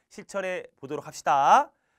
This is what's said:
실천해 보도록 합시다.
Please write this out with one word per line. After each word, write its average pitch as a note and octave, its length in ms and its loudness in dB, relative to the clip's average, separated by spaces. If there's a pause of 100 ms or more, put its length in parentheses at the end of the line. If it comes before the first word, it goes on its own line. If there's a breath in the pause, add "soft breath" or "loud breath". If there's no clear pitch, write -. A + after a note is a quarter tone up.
실천해 F#3 560 -10 (120)
보도록 C#3+ 300 -12
합시다. D#3 640 2 (260)